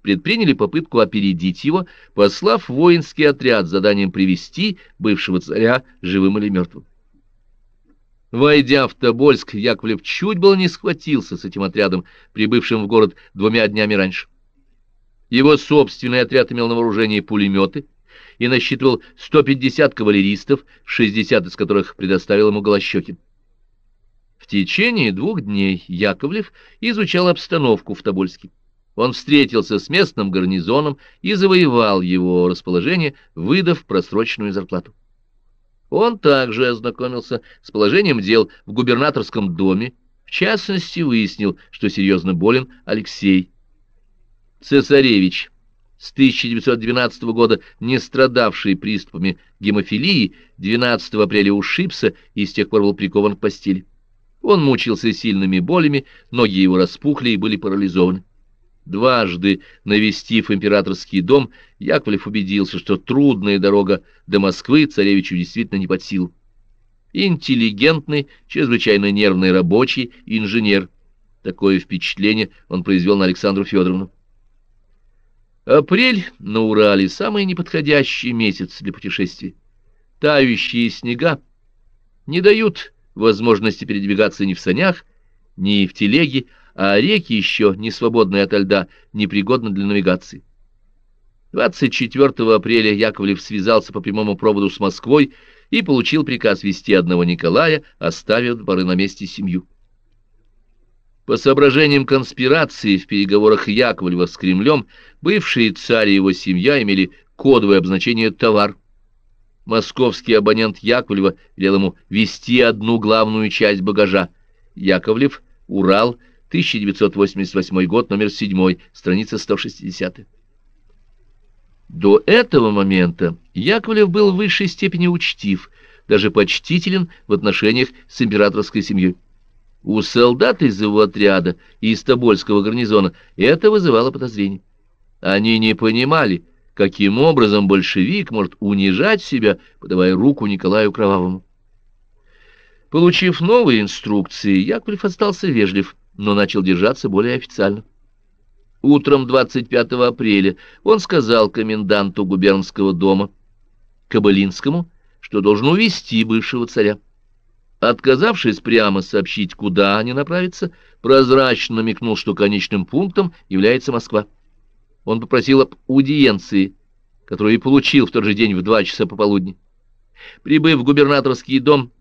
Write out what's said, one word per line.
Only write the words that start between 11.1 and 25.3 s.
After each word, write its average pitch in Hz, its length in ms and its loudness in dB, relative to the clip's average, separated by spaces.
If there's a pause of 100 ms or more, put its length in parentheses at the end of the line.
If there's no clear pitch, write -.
с - 80 -14
этим 98 160 -10
отрядом, 95 420 -2 (300)
прибывшим 110 500 0
в 101 40 -6
город 107 280 2 (180)
двумя 110 340 0
днями 107 260 -2
раньше. 95 340 -2 (1000)
Его 135 260 4
собственный 127 640 0
отряд 123 320 0
имел 120 160 -2
на 117 80 -2
вооружении 107 460 0
пулеметы 98 640 -2 (540)
и 120 100 0
насчитывал 127 520 0 (160)
сто - 240 2
пятьдесят 135 520 0
кавалеристов, 104 720 0 (180)
шестьдесят 107 640 0
из 90 80 -16
которых 101 400 -2
предоставил 98 540 0
ему 104 120 -2
Голощекин. 98 560 -2 (1200)
В - 100 -20
течение 175 680 -2
двух 160 280 -6